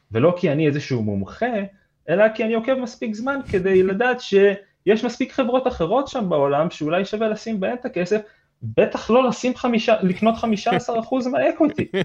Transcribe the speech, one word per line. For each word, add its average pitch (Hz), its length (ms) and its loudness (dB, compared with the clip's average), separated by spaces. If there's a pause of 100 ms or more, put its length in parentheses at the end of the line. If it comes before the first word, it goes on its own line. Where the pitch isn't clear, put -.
(120)
ולא 131 260 2
כי 175 140 0
אני 151 160 2
איזשהו 143 360 -2
מומחה, 101 420 -4 (640)
אלא 185 140 4 (120)
כי 226 80 -4
אני 220 100 0
עוקב 226 200 0
מספיק 240 420 -6
זמן 269 240 -4 (120)
כדי 185 320 4
<laughs> 190 60 2
לדעת 240 320 0
שיש 202 840 2
מספיק 240 260 -4
חברות 254 360 0
אחרות 240 400 0
שם 214 220 -4
בעולם, 147 400 2
שאולי 165 360 -2
שווה 220 220 -2
לשים 214 320 -4
בהן 202 140 -2
את 240 120 -10
הכסף, 208 360 -2 (420)
בטח 165 460 0
לא 247 180 6
לשים 247 280 -2
חמישה, 226 480 2
לקנות 214 340 2
חמישה 226 340 -2
עשר 226 280 -2
אחוז 240 280 -2
מהאקוויטי." 285 640 0
<laughs> 190 140 -2